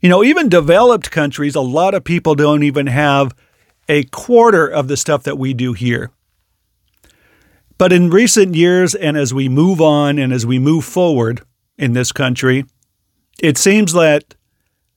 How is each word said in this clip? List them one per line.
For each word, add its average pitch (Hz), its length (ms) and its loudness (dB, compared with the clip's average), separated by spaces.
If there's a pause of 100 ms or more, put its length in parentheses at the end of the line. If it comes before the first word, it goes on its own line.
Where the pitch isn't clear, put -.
You 180 60 2
know, 180 160 4
even 302 240 2
developed 180 640 2
countries, 143 440 -4
a 151 60 -2
lot 156 320 -2
of 190 100 -4
people 165 300 -2
don't 147 300 0
even 139 240 -2
have 139 480 0 (540)
a 147 160 0
quarter 226 600 2
of 139 220 -4
the 139 80 -4
stuff 143 280 -4
that 143 140 -8
we 135 160 -4
do 123 200 -6
here. 120 380 -6 (1700)
But 185 140 2
in 180 180 2
recent 190 460 2
years, 180 400 0
and 151 220 -4
as 131 160 -4
we 135 160 -4
move 160 320 0
on 147 360 2
and 131 140 -2
as 120 140 -4
we 127 120 -2
move 143 280 0
forward 123 560 -2 (360)
in 123 160 -2
this 123 180 -2
country, 127 540 -2 (760)
it 151 160 0
seems 196 360 2
that 156 420 0 (600)